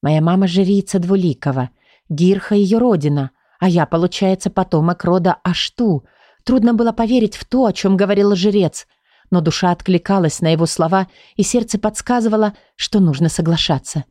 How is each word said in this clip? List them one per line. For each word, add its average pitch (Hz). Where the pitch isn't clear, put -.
Моя 156
мама — 180
жрица 190
Двуликова, 160
Гирха — 180
ее 202
родина, 147
а 185
я, 170
получается, 185
потомок 175
рода 175
Ашту. 185
Трудно 240
было 226
поверить 226
в -
то, 254
о 202
чем 196
говорил 202
жрец, 190
но 180
душа 165
откликалась 175
на 160
его 160
слова, 180
и 214
сердце 233
подсказывало, 214
что -
нужно 165
соглашаться. 156